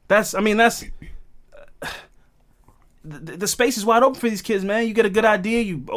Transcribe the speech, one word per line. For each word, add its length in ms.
That's, 240
I 80
mean, 160
that's, 260
the, 320
the 100
space 300
is 80
wide 180
open 160
for 100
these 120
kids, 220
man. 240
You 60
get 120
a 40
good 160
idea, 360
you 240